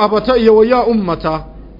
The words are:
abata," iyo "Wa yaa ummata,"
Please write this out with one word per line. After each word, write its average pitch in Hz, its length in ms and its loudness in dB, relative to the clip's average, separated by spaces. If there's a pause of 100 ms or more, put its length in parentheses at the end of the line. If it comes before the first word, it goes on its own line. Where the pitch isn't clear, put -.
abata," 214 340 -2
iyo 220 180 4
"Wa 220 100 4
yaa 247 180 0
ummata," 170 600 -4 (360)